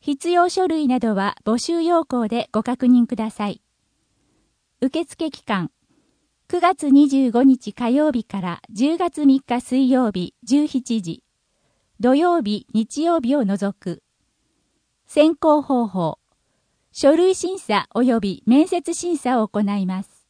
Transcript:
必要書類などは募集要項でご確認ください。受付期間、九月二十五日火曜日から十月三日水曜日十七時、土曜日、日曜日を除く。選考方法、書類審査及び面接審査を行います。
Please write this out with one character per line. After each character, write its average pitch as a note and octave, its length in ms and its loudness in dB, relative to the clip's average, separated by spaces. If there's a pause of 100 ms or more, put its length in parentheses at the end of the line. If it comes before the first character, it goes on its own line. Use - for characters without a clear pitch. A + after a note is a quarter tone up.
必 D4 300 -6
要 F4 180 2
書 F#4 180 -2
類 D#4 220 -2
な B3+ 100 0
ど A3+ 160 -2
は G3 300 -4
募 A3+ 140 0
集 E4 240 -4
要 E4 240 0
項 A#3+ 200 -4
で A#3 260 -4
ご G#3+ 100 -2
確 B3+ 240 -2
認 B3 200 6
く B3 100 -6
だ A3 140 -6
さ G#3 180 -8
い。 - 120 -10 (1200)
受 D#4 240 -4
付 D#4 260 -8
期 - 120 -20
間、 F#3 280 -4 (760)
九 F4+ 140 -4
月 F4 280 0
二 C#4 200 6
十 C4+ 220 0
五 A#3 120 2
日 B3+ 320 2
火 A#3+ 160 -4
曜 D4+ 200 2
日 A#3+ 140 -4
か G3 160 -10
ら F3 300 -8
十 C4+ 260 -2
月 E4 300 -2
三 C4+ 160 4
日 B3 180 -4
水 B3+ 300 0
曜 B3+ 200 2
日 F3+ 320 -8
十 C#4+ 240 0
七 A#3+ 360 -4
時、 E3 200 -10 (760)
土 B3 140 2
曜 E4+ 260 2
日、 G#3 320 -4
日 A3+ 300 -4
曜 E4 180 0
日 B3 160 -2
を C4+ 80 0
除 G3 340 -4
く。 E3+ 240 -12 (1040)
選 D4+ 300 2
考 D4+ 240 2
方 B3 260 -2
法、 F3+ 320 -4 (720)
書 C#4 220 4
類 F#4 200 2
審 F#4 240 -6
査 G3+ 360 -4
及 A#3+ 240 2
び F#3+ 280 -6
面 C#4 200 4
接 F4 260 -4
審 E4+ 260 -4
査 B3 240 -2
を G#3+ 60 -2
行 G#3 120 -4
い G3+ 260 -2
ま F#3 160 -6
す。 - 280 -20